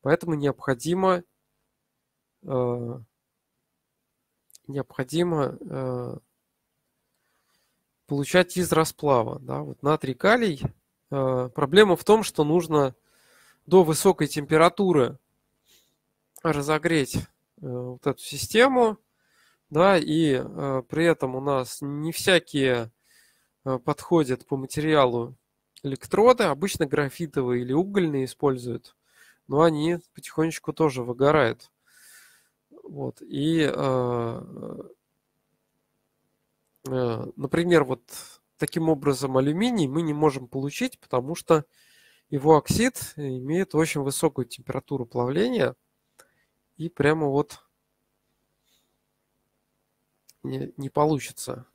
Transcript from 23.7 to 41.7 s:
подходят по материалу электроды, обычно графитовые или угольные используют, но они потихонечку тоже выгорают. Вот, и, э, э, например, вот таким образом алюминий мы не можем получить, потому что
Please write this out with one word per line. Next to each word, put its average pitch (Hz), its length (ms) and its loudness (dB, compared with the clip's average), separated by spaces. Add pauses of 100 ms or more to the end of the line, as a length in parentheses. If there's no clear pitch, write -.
подходят 143 720 -2
по 139 100 -4
материалу 131 800 0 (480)
электроды, 220 600 2
обычно 156 400 -2
графитовые 135 800 -2
или 123 100 -4
угольные 165 520 0
используют, 123 680 -4 (520)
но 139 140 2
они 165 380 2 (140)
потихонечку 156 600 -6
тоже 131 300 -2
выгорают. 127 680 0 (1120)
Вот, 135 380 -10
и, 156 400 0 (120)
э, 123 680 -2 (2500)
э, 123 480 -4
например, 165 480 2
вот 131 180 -4 (560)
таким 160 320 -2
образом 135 480 0
алюминий 170 500 2
мы 143 140 -2
не 156 120 -2
можем 139 340 0
получить, 143 520 -6
потому 131 360 -4
что 156 300 2 (640)